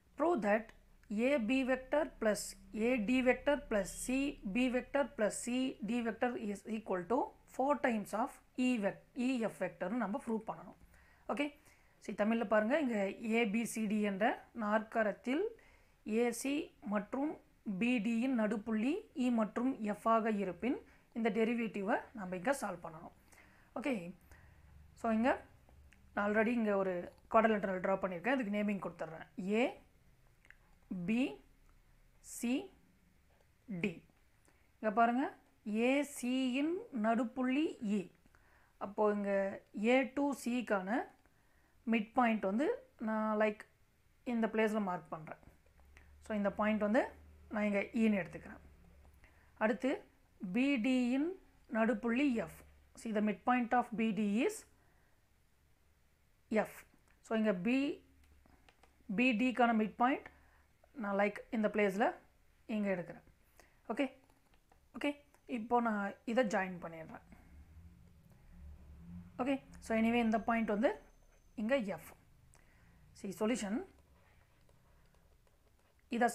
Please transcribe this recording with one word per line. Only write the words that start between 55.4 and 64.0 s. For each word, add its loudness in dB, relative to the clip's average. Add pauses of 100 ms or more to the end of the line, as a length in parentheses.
F. -16 (540)
So -20 (100)
இங்க 2 (120)
B, 4 (1400)
பி 4 (140)
டிக்கான 4
மிட் -2
பாயிண்ட் 2 (720)
நான், -2
like, 0 (160)
இந்த 2
பிளேஸ்ல 2 (720)
இங்க 0
எடுக்கிறேன். -10 (640)
ஓகே, 0 (880)